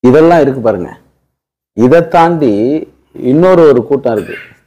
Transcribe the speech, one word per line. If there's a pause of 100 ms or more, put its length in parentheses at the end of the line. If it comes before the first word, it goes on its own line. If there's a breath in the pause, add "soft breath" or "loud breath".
இதெல்லாம்
இருக்கு
பாருங்க. (920)
இதை (140)
தாண்டி (800)
இன்னொரு
ஒரு
கூட்டம்
இருக்கு (300)